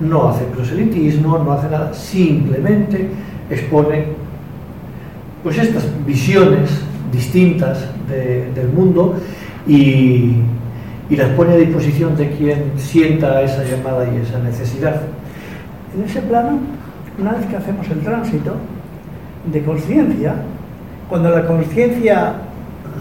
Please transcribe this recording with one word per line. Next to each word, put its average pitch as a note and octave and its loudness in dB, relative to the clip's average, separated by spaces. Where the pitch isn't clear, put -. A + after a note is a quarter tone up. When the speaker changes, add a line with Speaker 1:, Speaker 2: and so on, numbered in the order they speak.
Speaker 1:
No D3+ 2
hace A#2+ -2
proselitismo, D#3 0
no C#3+ 0
hace C#3+ 0
nada, D3+ -2
simplemente F#3 0
expone, D3+ 2
pues, - -2
estas A3+ 2
visiones E3+ 4
distintas - 2
de, B2+ -2
del B2+ 0
mundo F3 4
y C3 6
y C#3+ 4
las C3 2
pone E3+ 6
a E3+ 8
disposición D3 2
de C#3+ 0
quien D3 0
sienta D3 2
esa C3+ 0
llamada B2+ -2
y A#2+ -2
esa B2 -4
necesidad. B2 -2
Speaker 2:
En G3 -2
ese B3+ -4
plano, A#3+ 0
una G3+ 0
vez B3 -4
que G3 -4
hacemos G3 -4
el D#3 -4
tránsito G#3+ -2
de D3+ 0
conciencia, D3+ 0
cuando E3+ 2
la E3+ 4
conciencia G#3 2